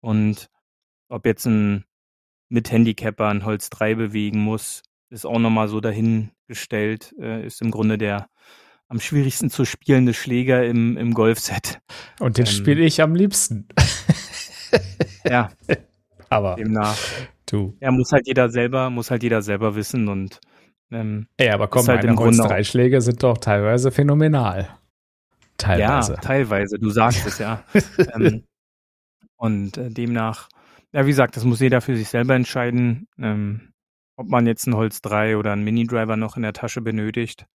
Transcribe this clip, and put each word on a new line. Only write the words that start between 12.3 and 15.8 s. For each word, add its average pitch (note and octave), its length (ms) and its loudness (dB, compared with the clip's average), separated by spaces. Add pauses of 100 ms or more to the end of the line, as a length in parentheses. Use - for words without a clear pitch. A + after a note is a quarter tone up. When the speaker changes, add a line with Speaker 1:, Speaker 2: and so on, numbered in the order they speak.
Speaker 2:
den B2 80 4
Speaker 1:
Ähm, G#2 60 0
Speaker 2:
spiele C#3+ 320 2
ich D#3+ 180 4
am D#3+ 140 4
liebsten. F3+ 580 0
<laughs> - 40 0 (1500)
Speaker 1:
Ja. B2 200 2 (800)